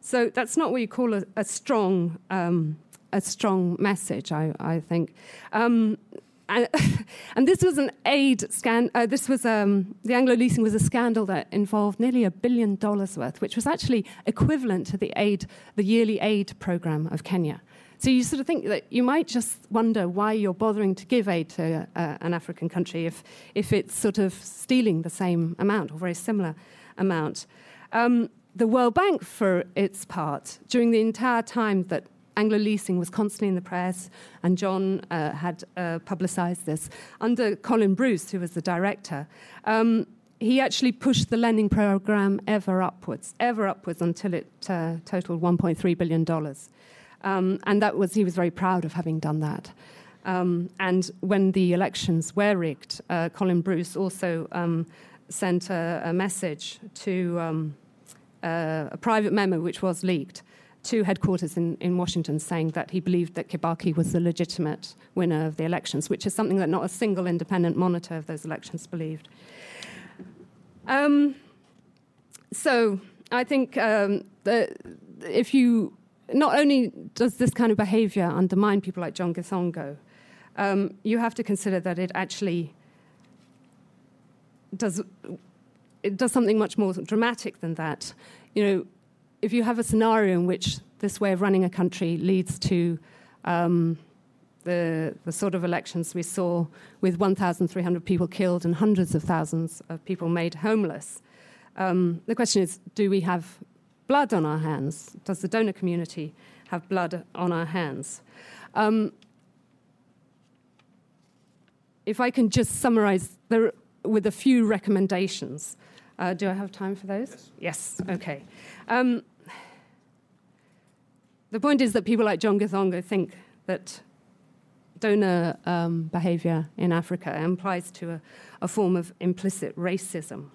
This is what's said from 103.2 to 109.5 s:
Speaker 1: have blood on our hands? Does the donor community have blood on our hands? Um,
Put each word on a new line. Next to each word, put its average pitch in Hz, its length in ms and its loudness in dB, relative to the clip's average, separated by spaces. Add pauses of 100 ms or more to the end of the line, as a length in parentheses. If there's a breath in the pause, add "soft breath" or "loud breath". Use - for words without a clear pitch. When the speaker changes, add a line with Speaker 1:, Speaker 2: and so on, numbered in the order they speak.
Speaker 1:
have 175 380 -4 (500)
blood 269 240 4
on 175 120 2
our 151 140 0
hands? 151 640 -4
Does 147 160 -4
the 185 80 -6
donor 220 240 0
community 170 640 -6 (340 loud breath)
have 175 200 -8
blood 175 360 -2 (100)
on 175 180 -2
our 165 140 -2
hands? 156 560 -6 (520 loud breath)
Um, 214 380 2 (3000)